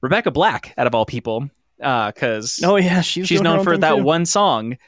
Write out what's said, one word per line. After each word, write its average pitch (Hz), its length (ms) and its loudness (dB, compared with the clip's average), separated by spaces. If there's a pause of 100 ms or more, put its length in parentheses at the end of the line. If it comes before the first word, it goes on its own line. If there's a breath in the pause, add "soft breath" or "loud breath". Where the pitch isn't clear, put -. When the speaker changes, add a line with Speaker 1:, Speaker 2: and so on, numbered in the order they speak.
Speaker 1:
Rebecca 180 320 0
Black, 156 440 -2
out 123 120 0
of 120 60 -4
all 110 120 2
people, 120 420 -6 (320)
uh, 117 320 -2
'cause 113 520 -4
Speaker 2:
Oh, 196 120 4
yeah, 180 240 2
she's 175 280 -4
Speaker 1:
she's 170 100 2
Speaker 2:
doing - 60 2
her 165 60 2
Speaker 1:
known - 100 2
Speaker 2:
own - 40 0
Speaker 1:
for 175 80 2
Speaker 2:
thing, 165 80 0
Speaker 1:
that 147 160 4
Speaker 2:
too. 135 60 2
Speaker 1:
one 165 240 2
song 127 600 0